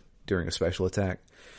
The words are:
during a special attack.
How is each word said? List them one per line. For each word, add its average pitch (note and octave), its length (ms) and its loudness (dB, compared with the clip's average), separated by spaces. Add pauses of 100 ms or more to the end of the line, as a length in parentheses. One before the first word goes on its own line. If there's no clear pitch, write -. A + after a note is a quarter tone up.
(260)
during F2 220 0
a F2+ 40 -4
special F2+ 360 0
attack. F#2 320 0 (400)